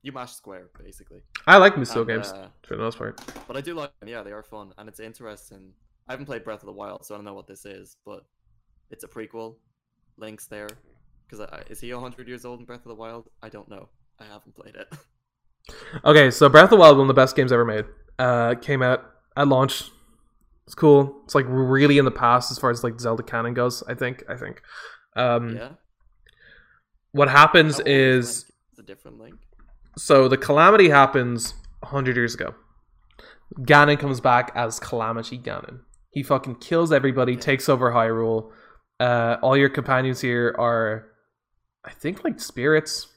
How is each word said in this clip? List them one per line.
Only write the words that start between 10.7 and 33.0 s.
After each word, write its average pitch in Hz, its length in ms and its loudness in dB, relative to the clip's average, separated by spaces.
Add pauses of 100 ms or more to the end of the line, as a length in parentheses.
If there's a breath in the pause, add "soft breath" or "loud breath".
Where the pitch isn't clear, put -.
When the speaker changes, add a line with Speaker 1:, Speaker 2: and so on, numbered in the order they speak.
Speaker 1:
'Cause 107 120 -20
I, - 280 -18
is - 120 -20
he 120 100 -14
a 123 100 -14
hundred 123 280 -18
years 123 180 -18
old 123 140 -18
in 113 40 -20
Breath 120 160 -20
of 123 80 -20
the 113 60 -18
Wild? 113 340 -18 (140)
I 110 80 -20
don't 104 180 -20
know. 98 220 -20 (280)
I - 60 -20
haven't 104 300 -20
played - 220 -20
it. - 160 -20
<laughs> 151 60 -20 (1040 loud breath)
Speaker 2:
Okay, 147 280 6
so 143 180 4
Breath 151 160 10
of 185 60 4
the 226 60 8
Wild, 160 200 10
one 135 80 2
of 135 40 0
the 135 120 4
best 127 160 2
games 127 160 0
ever 120 140 2
made. 107 180 -6 (340)
Uh, 120 360 0
came 135 260 -6
out 127 240 -2 (320)
at 143 120 0
launch. 135 420 -2 (760)
It's - 80 -20
cool. 139 520 4
It's, - 80 -16
like, 139 120 2
really 135 520 2
in 135 80 2
the 127 40 0
past 123 400 0
as 123 80 -12
far 127 120 -2
as, 120 120 -6
like, 117 160 -8
Zelda 117 240 -6
canon 117 300 -8
goes, 123 340 -4
I - 80 -12
think. 127 360 -10
I - 60 -10
think. 101 260 -16 (520 loud breath)
Um, 120 420 -2
Speaker 1:
Yeah. 123 160 -16 (1400 soft breath)
Speaker 2:
what 143 160 2
happens 151 460 6
Speaker 1:
How 147 60 -8
old - 80 -4
is 131 380 2
Speaker 2:
is - 180 -12
Speaker 1:
Link? - 100 -20 (160)
It's - 80 -20
a 107 40 -20
different 107 360 -20
Link. 113 160 -20 (600)
Speaker 2:
So 135 320 4
the 131 80 2
Calamity 175 520 4
happens 131 680 2 (280)
a - 40 -18
hundred 127 300 -4
years 120 180 -4
ago. - 200 -10 (1080 soft breath)